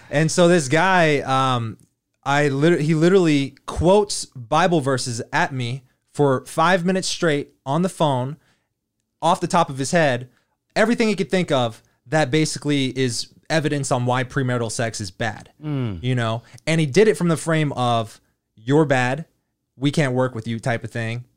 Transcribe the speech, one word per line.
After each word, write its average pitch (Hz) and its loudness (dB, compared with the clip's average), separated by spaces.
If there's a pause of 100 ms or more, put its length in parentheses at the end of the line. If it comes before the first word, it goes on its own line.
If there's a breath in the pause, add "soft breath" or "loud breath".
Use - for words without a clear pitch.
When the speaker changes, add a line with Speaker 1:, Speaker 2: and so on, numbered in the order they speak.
(100)
Speaker 1:
And 151 0
so 175 4
this 170 2
guy, 160 4
um, 127 -2 (480)
I 143 2
lit-, 143 2
he 156 0
literally 156 2 (100)
quotes 202 0 (100)
Bible 160 0
verses 127 -2 (120)
at 151 0
me 131 -6 (300)
for 135 0
five 170 0
minutes 185 -2
straight 147 -2 (140)
on 147 -2
the 185 0
phone, 139 -2 (880)
off 170 2
the 175 -2
top 170 0
of 131 -8
his 135 -6
head, 135 0 (460)
everything 226 2
he 208 0
could 190 -4
think 185 0
of 120 -2 (240)
that 147 0
basically 147 0 (120)
is 127 -2 (200)
evidence 147 -2
on 123 0
why 127 0
premarital 123 -4
sex 113 -4
is 98 -8
bad, - -8 (140)
Speaker 2:
Mm. 127 -4
Speaker 1:
you 127 -2
know? 113 -2 (240 soft breath)
And 165 0
he 156 0
did 170 4
it 202 2
from 175 0
the 165 2
frame 156 -2
of, 120 -2 (360)
"You're 135 2
bad, 131 0 (520)
we 135 -2
can't 139 0
work 127 0
with 113 -10
you" 117 -4
type 117 -4
of 110 -14
thing. 117 -6 (120)